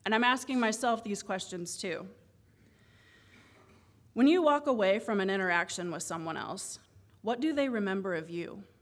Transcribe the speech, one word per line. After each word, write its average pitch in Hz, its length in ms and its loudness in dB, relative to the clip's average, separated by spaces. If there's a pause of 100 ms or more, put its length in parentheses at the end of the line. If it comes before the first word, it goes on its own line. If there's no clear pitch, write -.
and 208 100 0
I'm 233 100 4
asking 254 360 2
myself 226 420 0
these 202 200 -6
questions 185 560 -8
too. 185 280 -6 (2000)
When 240 140 6
you 349 160 6
walk 294 240 4
away 214 320 4
from 208 220 0
an 190 100 0
interaction 180 600 0
with 156 100 -6
someone 165 340 -6
else, - 440 -10 (420)
what 240 180 -2
do 320 120 0
they 277 160 2
remember 196 480 -2
of 160 120 -6
you? 170 360 -8 (180)